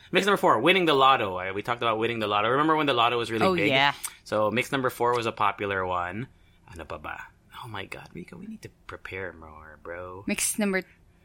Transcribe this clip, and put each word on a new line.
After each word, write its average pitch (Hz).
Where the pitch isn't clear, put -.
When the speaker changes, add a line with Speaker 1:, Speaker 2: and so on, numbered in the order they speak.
Speaker 1:
Mix 190
number 202
four, 143
winning 180
the 156
lotto. 131
I, 92
we 101
talked 120
about 110
winning 113
the 107
lotto. 104
Remember 151
when 156
the 139
lotto 120
was 113
really 113
Speaker 2:
Oh, 185
Speaker 1:
big? 104
Speaker 2:
yeah. 139
Speaker 1:
So 107
mix 120
number 131
four 120
was 113
a 110
popular 98
one. 90
Ano 80
pa 78
ba? -
Oh 117
my 101
God, -
Rika, -
we 196
need 220
to -
prepare 92
more, 78
bro. 90
Speaker 2:
Mix -
number 190